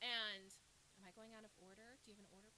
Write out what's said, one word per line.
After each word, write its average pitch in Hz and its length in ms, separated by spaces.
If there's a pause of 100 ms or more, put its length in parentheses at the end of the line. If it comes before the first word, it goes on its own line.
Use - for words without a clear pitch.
And 214 500 (480)
am 190 60
I 185 100
going 220 180
out 220 120
of 208 120
order? 220 460
Do 226 80
you 202 60
have 202 80
an 180 100
order 202 220